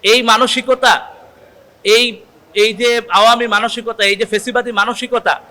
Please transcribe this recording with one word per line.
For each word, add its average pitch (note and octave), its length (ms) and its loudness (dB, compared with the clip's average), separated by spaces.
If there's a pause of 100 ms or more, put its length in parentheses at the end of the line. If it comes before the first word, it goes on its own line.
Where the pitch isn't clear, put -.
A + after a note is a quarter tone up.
এই A3+ 180 4
মানসিকতা, B3 880 0 (720)
এই, A3+ 380 0 (320)
এই G#3+ 200 0
যে A#3+ 360 -2
আওয়ামী A3+ 380 4
মানসিকতা, A3 580 -4
এই G3 100 0
যে G#3 100 -4
ফেসিবাদী A#3 460 -4
মানসিকতা A3 800 -2